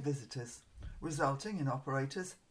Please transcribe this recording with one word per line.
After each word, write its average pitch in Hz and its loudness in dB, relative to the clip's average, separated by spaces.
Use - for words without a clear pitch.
visitors, 131 -2
resulting 156 2
in 135 4
operators 135 0